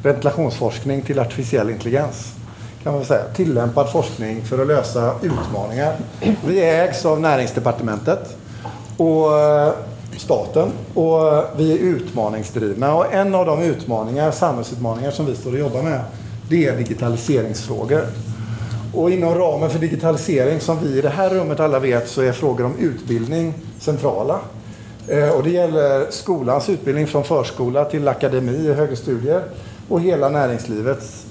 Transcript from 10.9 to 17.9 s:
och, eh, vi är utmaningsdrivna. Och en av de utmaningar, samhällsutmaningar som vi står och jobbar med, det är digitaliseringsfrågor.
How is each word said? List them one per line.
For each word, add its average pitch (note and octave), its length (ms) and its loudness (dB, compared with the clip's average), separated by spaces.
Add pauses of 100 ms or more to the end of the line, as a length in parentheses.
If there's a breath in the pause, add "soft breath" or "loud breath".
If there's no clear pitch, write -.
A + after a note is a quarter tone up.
och, D#3+ 400 4
eh, D3+ 100 4 (120)
vi D#3 160 4
är D#3+ 60 4
utmaningsdrivna. A2+ 1160 0
Och F3 180 2
en G3 220 2
av F3+ 120 4
de D#3 160 2
utmaningar, B2 680 0
samhällsutmaningar B2 800 -2
som D3+ 160 -4
vi B2+ 100 -2
står A#2 160 -6
och C3 60 -2
jobbar C#3 240 -2
med, D3+ 180 -2 (480 loud breath)
det D#3+ 180 4
är B2 100 0
digitaliseringsfrågor. A#2 1300 -2 (880 loud breath)